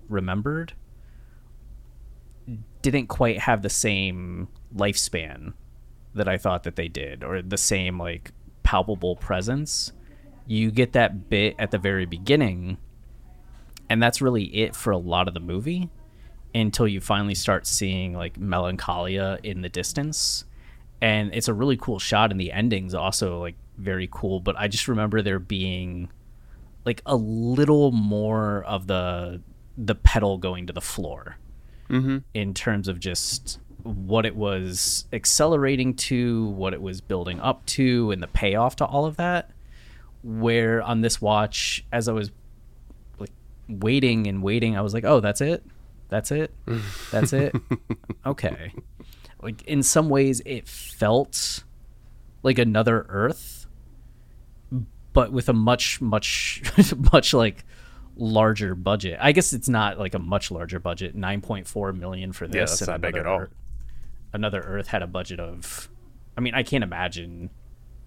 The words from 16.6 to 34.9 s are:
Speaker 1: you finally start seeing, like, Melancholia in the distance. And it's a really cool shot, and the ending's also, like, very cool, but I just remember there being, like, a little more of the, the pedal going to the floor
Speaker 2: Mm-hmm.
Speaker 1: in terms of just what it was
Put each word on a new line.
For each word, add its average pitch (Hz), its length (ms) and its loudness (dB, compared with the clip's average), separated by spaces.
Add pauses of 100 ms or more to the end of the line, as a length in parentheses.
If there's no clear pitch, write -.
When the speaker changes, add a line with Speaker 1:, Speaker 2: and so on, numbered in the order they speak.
Speaker 1:
you 98 140 -2
finally 101 320 0
start 92 320 0
seeing, 92 480 -2
like, 85 240 -8
Melancholia 92 1040 -2
in 95 180 -6
the 90 80 -6
distance. - 800 -4 (560)
And 107 320 2
it's 113 140 -2
a 117 60 0
really 123 220 2
cool 107 220 -4
shot, 107 320 2
and 95 100 -2
the 90 100 -2
ending's 98 440 0
also, 90 460 0
like, 85 160 -8 (200)
very 92 340 -2
cool, 95 300 -2
but 95 160 -2
I 104 120 0
just 104 200 -2
remember 107 320 2
there 98 180 0
being, 90 680 -4 (800)
like, 120 180 -2
a 143 100 0
little 127 800 4
more 107 720 0
of 95 220 -4
the, 90 560 -2 (340)
the 107 180 -2
pedal 101 440 4
going 90 300 -4
to 87 40 -10
the 90 80 -8
floor - 560 -8 (520)
Speaker 2:
Mm-hmm. 131 300 0 (160)
Speaker 1:
in 101 200 -2
terms 101 320 -2
of 90 140 -4
just - 580 -6 (240)
what 104 420 0
it 107 120 -2
was 95 760 -2